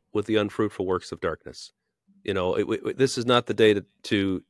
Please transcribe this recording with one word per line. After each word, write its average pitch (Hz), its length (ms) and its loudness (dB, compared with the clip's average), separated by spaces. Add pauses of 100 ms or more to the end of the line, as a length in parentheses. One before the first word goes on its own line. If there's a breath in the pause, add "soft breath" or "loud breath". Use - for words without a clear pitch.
(120)
with 104 140 -2
the 110 100 0
unfruitful 104 500 -2
works 92 260 -4
of 82 80 -10
darkness. - 520 -8 (520)
You 98 100 -2
know, 92 220 0
it, 104 120 0
it, 110 300 -4
this 131 180 0
is 120 100 -4
not 123 200 2
the 113 80 -2
day 107 200 6
to, 101 100 -2 (200)
to 98 460 0